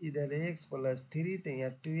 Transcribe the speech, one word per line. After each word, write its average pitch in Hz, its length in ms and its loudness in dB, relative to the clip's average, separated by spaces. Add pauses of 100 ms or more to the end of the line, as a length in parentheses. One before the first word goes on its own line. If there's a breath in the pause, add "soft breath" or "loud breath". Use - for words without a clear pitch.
इधर 143 320 0
एक्स 165 320 0
plus 131 460 0
three, 175 260 2
तो 165 120 -4
यहाँ 131 200 0 (140)
टू 160 60 -2 (100)